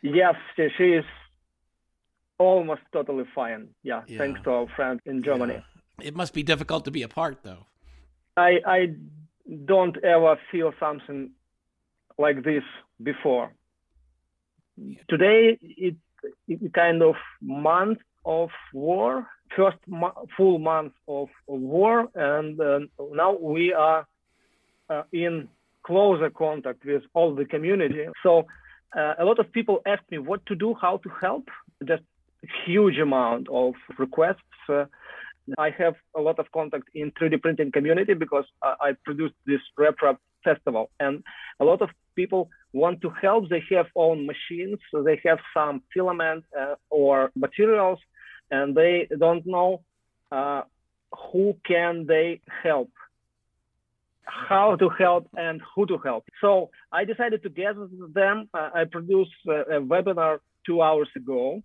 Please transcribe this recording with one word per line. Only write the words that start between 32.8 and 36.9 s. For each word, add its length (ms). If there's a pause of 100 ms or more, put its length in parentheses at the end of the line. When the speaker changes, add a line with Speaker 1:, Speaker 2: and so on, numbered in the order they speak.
Speaker 1:
amount 520
of 240 (240)
requests. 400 (300)
Uh, 180 (720)
I 140
have 240 (200)
a 60
lot 180
of 120
contact 420